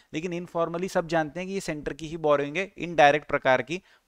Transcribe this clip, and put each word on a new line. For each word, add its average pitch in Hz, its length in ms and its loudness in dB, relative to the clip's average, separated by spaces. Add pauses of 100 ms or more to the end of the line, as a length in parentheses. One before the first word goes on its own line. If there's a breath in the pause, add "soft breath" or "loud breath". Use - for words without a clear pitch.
(120)
लेकिन 170 200 -6
इनफॉर्मली 170 560 -4
सब 175 200 -2
जानते 160 320 -2
हैं 185 80 -8
कि 196 60 -6
ये 190 60 -4
सेंटर 156 320 -6
की 156 160 -12
ही 165 80 -8 (120)
बोरोइंग 143 280 2
है, 196 220 -4
इनडायरेक्ट 151 500 4
प्रकार 131 340 2
की 165 200 -8 (240 soft breath)